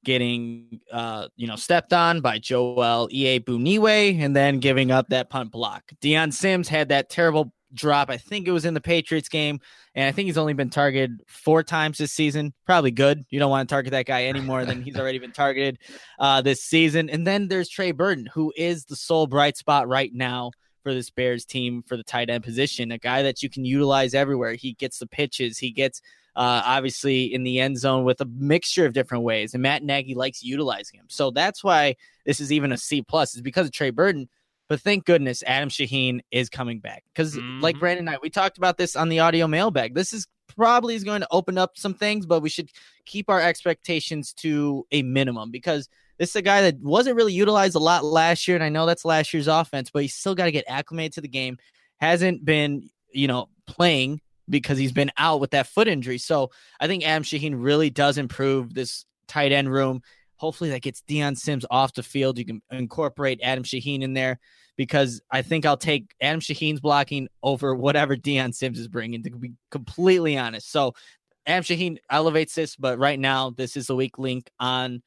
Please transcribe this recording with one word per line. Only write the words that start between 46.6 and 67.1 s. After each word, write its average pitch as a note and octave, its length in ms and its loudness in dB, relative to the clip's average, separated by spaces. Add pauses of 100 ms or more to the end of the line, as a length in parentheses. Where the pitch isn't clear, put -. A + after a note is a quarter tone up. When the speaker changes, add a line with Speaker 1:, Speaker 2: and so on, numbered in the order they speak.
Speaker 1:
that D#3 160 4
wasn't A3+ 380 2
really A3 160 4
utilized G3 420 4
a D#3+ 60 2
lot D#3+ 240 4
last D#3+ 440 2
year, F3+ 80 2
and D#3+ 80 0
I D3+ 40 0
know D#3 180 0
that's E3+ 180 0
last D#3+ 300 2
year's D3 140 0
offense, D#3 420 0
but D3 120 -2
he's C#3 120 -6
still G3 200 -4
gotta F3 180 0
get D3 140 -2
acclimated D#3 480 -6
to E3 60 -10
the D3+ 80 -10
game. B2+ 300 -6 (400)
Hasn't F3 460 2
been, D3 440 0 (240)
you C#3 160 0
know, B2 220 -2 (160)
playing D3+ 560 2 (260)
because C#3 300 0
he's C3 140 0
been C#3 260 0
out D#3 220 2
with C3+ 100 -2
that C#3 160 2
foot A3 220 2
injury. B2+ 300 -2
So C#3 340 0 (280)
I D3+ 60 0
think F3 180 -2
Adam D#3 200 2
Shaheen D3 320 -4
really C#3+ 340 2
does C#3+ 260 2
improve C3+ 560 -2
this - 320 -8 (220)
tight C#3+ 260 0
end C#3 200 2
room. C3 300 0 (340)
Hopefully D#3 340 -6
that C3 120 -6
gets C3 260 -10
Deion C#3+ 280 -2
Sims C#3 340 -4
off C3 240 2
the B2+ 80 -8
field. C3 360 -2
You A#2 60 -8
can G#2+ 260 -10
incorporate C3 720 -4
Adam B2+ 220 -2
Shaheen C3+ 380 -6
in C3 120 -6
there, C3 240 -2 (380)
because C3 440 0 (120)
I C3 100 0
think D#3+ 240 -2
I'll C#3+ 100 4
take C#3+ 440 -2
Adam D3+ 200 -2
Shaheen's D3+ 400 -4
blocking C#3+ 460 0 (160)